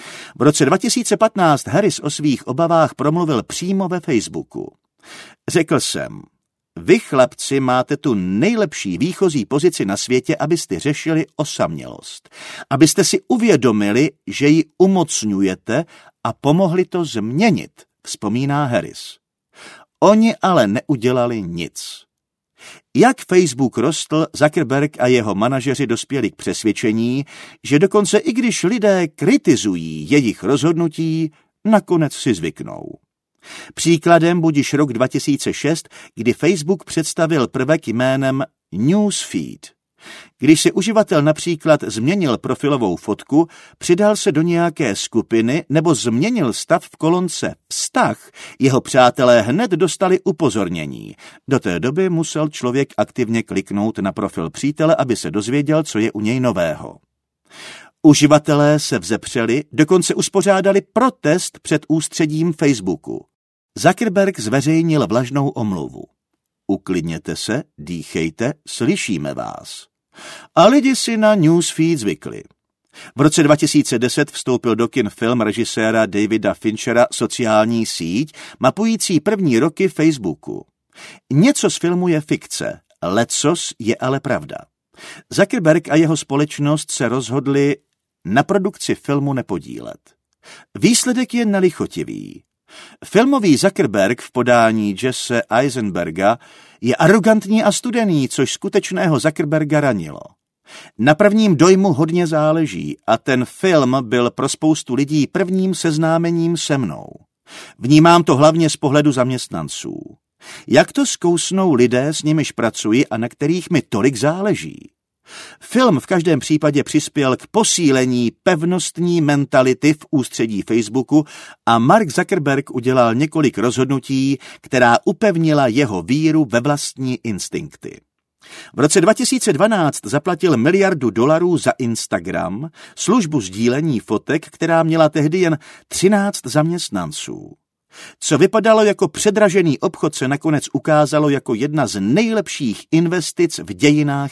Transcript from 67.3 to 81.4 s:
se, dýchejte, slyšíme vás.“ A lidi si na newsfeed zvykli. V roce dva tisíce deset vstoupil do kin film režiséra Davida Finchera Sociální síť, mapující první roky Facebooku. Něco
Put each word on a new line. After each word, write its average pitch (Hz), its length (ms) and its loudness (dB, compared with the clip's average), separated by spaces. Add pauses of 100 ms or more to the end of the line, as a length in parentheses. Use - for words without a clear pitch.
se, - 260 -4 (160)
dýchejte, 82 760 -6 (160)
slyšíme 92 640 -4
vás.“ - 520 -12 (680)
A 170 120 6
lidi 262 300 4
si 226 200 -4
na 214 180 4
newsfeed 165 640 2
zvykli. 80 440 -6 (720)
V 123 40 0
roce 151 220 4
dva 147 140 6
tisíce 143 420 0
deset 123 320 -2
vstoupil 123 440 -2
do 113 140 0
kin 113 200 -2
film 120 320 -2
režiséra 110 640 0
Davida 101 480 0
Finchera 113 580 0
Sociální 113 760 0
síť, 95 460 -4 (280)
mapující 196 600 0
první 185 380 0
roky 170 300 0
Facebooku. 123 800 -4 (640)
Něco 196 380 4